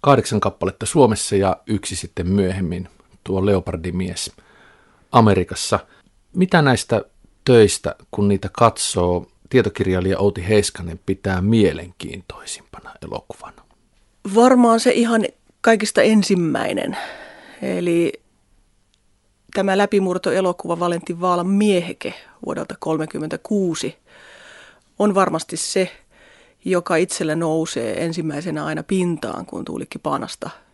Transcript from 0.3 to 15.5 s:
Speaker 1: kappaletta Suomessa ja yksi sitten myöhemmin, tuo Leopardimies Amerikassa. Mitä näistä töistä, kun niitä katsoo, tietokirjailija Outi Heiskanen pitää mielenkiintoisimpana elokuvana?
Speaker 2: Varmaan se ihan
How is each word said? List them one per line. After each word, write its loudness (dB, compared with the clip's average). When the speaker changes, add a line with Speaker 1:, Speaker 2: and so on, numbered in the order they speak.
Speaker 1:
kappaletta -2
Suomessa 2
ja 2
yksi -4
sitten -8
myöhemmin, 0
tuo -2
Leopardimies -2
Amerikassa. 2
Mitä 2
näistä 2
töistä, 4
kun -2
niitä 0
katsoo, 0
tietokirjailija 2
Outi 0
Heiskanen 0
pitää -2
mielenkiintoisimpana -2
elokuvana? -14
Speaker 2:
Varmaan 6
se 2
ihan 2